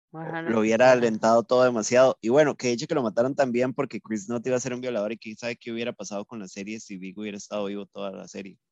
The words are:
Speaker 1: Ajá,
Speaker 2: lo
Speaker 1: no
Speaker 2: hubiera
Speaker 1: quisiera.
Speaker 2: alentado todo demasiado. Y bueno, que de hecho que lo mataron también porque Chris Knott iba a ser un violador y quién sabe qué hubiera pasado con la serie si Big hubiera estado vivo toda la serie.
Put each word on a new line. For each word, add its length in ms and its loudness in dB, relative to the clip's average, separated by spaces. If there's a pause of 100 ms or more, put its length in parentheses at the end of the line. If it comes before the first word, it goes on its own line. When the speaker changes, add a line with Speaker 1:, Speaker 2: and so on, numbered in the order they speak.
(140)
Speaker 1:
Ajá, 280 -8
Speaker 2:
lo 140 -2
Speaker 1:
no 40 2
Speaker 2:
hubiera 320 6
Speaker 1:
quisiera. 20 8
Speaker 2:
alentado 500 4
todo 200 4
demasiado. 580 4
Y 80 -2
bueno, 280 4
que 100 -4
de 60 2
hecho 140 -4
que 80 -2
lo 80 0
mataron 320 0
también 380 0
porque 280 -6
Chris 260 -8
Knott 200 -4
iba 100 0
a 20 0
ser 140 -6
un 80 -8
violador 320 -4
y 40 -10
quién 200 -14
sabe 200 -8
qué 140 -12
hubiera 220 -6
pasado 320 -10
con 140 -14
la 80 -12
serie 320 -10
si 180 -14
Big 220 -12
hubiera 180 -8
estado 280 -8
vivo 220 -8
toda 240 -10
la 160 -14
serie. 320 -14 (120)